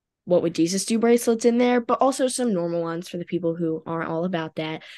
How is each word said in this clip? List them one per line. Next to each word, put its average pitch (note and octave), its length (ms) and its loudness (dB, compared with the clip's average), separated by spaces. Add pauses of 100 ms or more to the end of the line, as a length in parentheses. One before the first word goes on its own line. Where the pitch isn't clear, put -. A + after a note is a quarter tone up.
(260)
What F3+ 160 4
Would E3+ 120 -2
Jesus F3 300 0
Do A3+ 140 0
bracelets A#3 460 4
in A#3 140 4
there, B3 220 4
but A#3+ 200 0
also C4 280 2
some B3 260 -2
normal E3+ 280 -2
ones E3 260 -6
for F3+ 100 -10
the F3 60 -8
people E3+ 320 -2
who D#3+ 300 -2
aren't E3 220 -4
all E3 160 -2
about E3 320 -4
that. D#3+ 260 -6 (160)